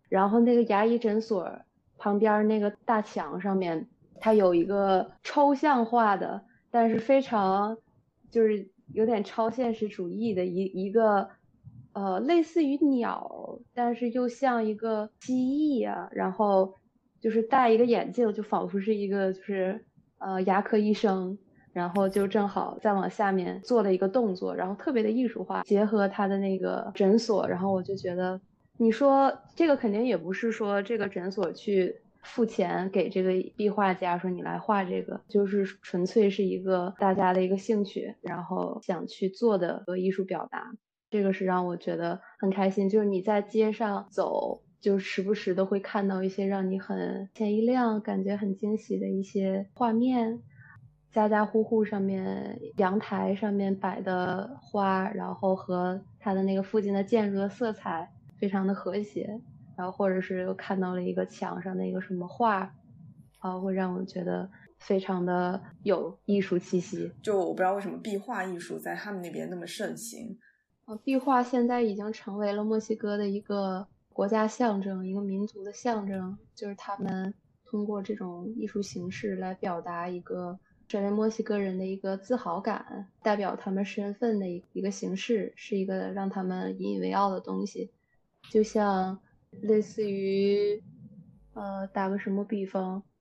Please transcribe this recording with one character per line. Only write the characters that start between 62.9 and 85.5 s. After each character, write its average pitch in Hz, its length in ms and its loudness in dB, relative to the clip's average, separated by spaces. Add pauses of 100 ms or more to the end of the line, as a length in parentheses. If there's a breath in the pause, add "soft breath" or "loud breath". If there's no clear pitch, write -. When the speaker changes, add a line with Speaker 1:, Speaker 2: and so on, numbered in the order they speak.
Speaker 1:
啊， 185 200 -6
会 190 140 -2
让 185 220 -2
我 190 100 -4
觉 185 180 -8
得 180 280 -4 (280 loud breath)
非 190 220 0
常 185 240 -2
的 180 380 -2 (200 loud breath)
有 170 440 -2
艺 202 160 2
术 180 160 -2
气 180 200 -2
息。 170 320 -6 (120)
Speaker 2:
就 202 160 0
我 165 160 -2
不 - 20 -10
知 185 60 0
道 185 100 4
为 202 80 -2
什 208 100 -6
么 165 60 -8
壁 196 220 -6
画 196 260 -6
艺 180 140 -6
术 170 200 -10
在 170 160 -8
他 202 160 -10
们 190 120 -8
那 170 80 -10
边 160 180 -8
那 180 80 -8
么 170 100 -10
盛 170 300 -8
行。 - 420 -14 (460 soft breath)
Speaker 1:
呃， 220 120 -14
壁 269 200 -2
画 254 260 4
现 247 240 2
在 240 140 0
已 220 140 2
经 208 180 -6
成 202 240 -12
为 208 160 -2
了 208 100 -2
墨 220 160 0
西 220 160 -4
哥 208 220 -2
的 208 100 -2
一 202 140 -2
个 196 460 -4 (260)
国 196 160 0
家 220 180 2
象 214 360 0
征， 190 240 -6
一 190 60 -4
个 202 80 -4
民 202 260 -4
族 196 180 -12
的 202 80 -10
象 220 340 -4
征， 190 300 -6 (180)
就 208 140 -10
是 202 60 -8
他 202 240 -10
们 190 340 -4 (320)
通 208 200 -6
过 208 180 -4
这 208 120 -6
种 180 400 -10
艺 220 120 -6
术 202 160 -4
形 180 280 -10
式 196 240 -6
来 185 200 -6
表 175 260 -6
达 175 280 -6
一 180 120 -8
个 180 380 -8 (280 soft breath)
身 202 160 -2
为 202 80 0
墨 214 180 0
西 220 140 -2
哥 208 160 -2
人 190 200 -2
的 185 80 -4
一 190 100 -6
个 196 200 -4
自 247 200 -2
豪 185 240 -4
感， 202 480 -6 (140)
代 214 120 2
表 196 220 -2
他 - 160 -8
们 190 120 0
身 202 300 -6
份 226 240 0
的 190 80 -2 (260)
一 185 100 -4
个 196 80 -2
形 190 260 -4
式， 208 400 -2